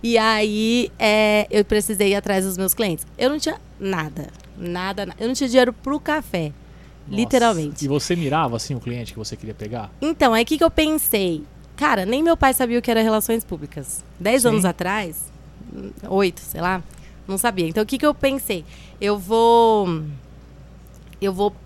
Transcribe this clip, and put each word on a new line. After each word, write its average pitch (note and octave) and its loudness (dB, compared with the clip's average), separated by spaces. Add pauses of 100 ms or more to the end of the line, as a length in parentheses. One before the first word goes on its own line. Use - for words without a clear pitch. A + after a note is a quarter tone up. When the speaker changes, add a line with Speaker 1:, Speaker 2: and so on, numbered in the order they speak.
Speaker 1:
E A#3 2
aí, A3 2
é, G#3+ 4
eu G#3 4
precisei G#3 2
ir G3+ 4
atrás G3 0
dos F#3+ -4
meus F#3+ 0
clientes. F#3+ -2 (100)
Eu B3+ 2
não D4+ -4
tinha D#4 -4 (220)
nada, D#3+ -6 (280)
nada, F#3 -6
nada. - -14
Eu A3+ -2
não B3+ -2
tinha C4 -2
dinheiro B3 6
pro C#4 -6
café, F#3+ -4 (540)
Speaker 2:
Nossa. G3 -8
Speaker 1:
literalmente. G#3+ 0
Speaker 2:
E C#3 -2
você D3 0
mirava, D3 -2
assim, B2 -6
o A#2+ -6
cliente A#2+ -8
que - -12
você G#2+ -10
queria A2 -12
pegar? G#2+ -10 (120)
Speaker 1:
Então, C#4+ 4
é A#3 4
que D4+ -2
que E4+ 2
eu E4 4
pensei. G#3+ 0 (320)
Cara, B3+ 0
nem B3 0
meu E4 4
pai C4+ 4
sabia A#3+ 0
o A#3 -2
que B3 -2
era A3+ 4
relações A3 0
públicas. D3 -12 (160)
Dez A#3 2
Speaker 2:
Sim. A#3+ 4
Speaker 1:
anos F#3 2
atrás, F3+ -4 (840)
oito, F#3+ 0
sei - -10
lá, F3+ -2 (440)
não F#3+ -6
sabia. F#3+ 0
Então, E3 0
o G#3+ 0
que C4 -4
que C4 -2
eu D4 4
pensei? C4+ -2 (380)
Eu G#3 0
vou, A3+ 4 (1300)
eu G3 0
vou G3 0 (120)